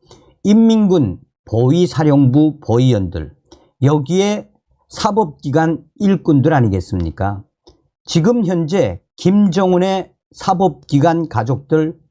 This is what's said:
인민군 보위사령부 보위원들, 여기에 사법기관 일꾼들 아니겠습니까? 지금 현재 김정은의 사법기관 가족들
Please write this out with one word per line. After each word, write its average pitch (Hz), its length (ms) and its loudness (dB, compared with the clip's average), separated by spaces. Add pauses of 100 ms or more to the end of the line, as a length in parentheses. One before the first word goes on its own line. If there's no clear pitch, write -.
(420)
인민군 202 800 2 (240)
보위사령부 143 1120 2
보위원들, 98 800 -2 (460)
여기에 175 680 -2 (400)
사법기관 160 960 -2 (160)
일꾼들 160 520 2
아니겠습니까? 98 920 -4 (600)
지금 214 400 0
현재 165 560 -2 (140)
김정은의 190 960 0 (220)
사법기관 165 960 -2
가족들 139 840 -4